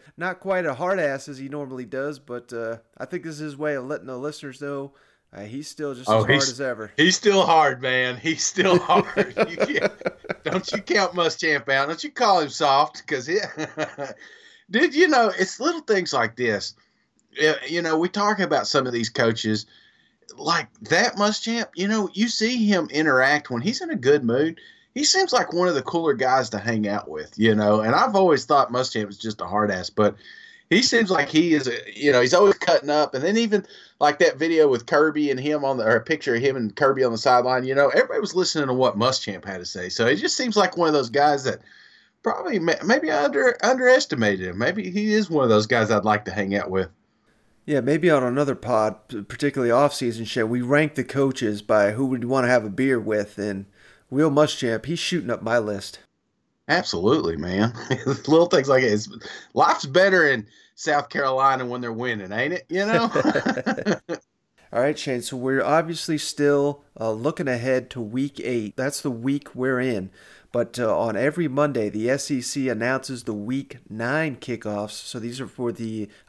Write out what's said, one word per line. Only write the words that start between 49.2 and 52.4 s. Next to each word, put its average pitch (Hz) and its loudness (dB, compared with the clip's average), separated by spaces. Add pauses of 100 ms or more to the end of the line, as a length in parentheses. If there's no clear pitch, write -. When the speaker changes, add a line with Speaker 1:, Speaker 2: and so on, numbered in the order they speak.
Speaker 1:
particularly 135 -2
off-season 120 0
show, 110 -2
we 123 0
rank 147 0
the 131 -4
coaches 127 -2
by 104 4
who 123 -2
we'd 127 -4
wanna 123 0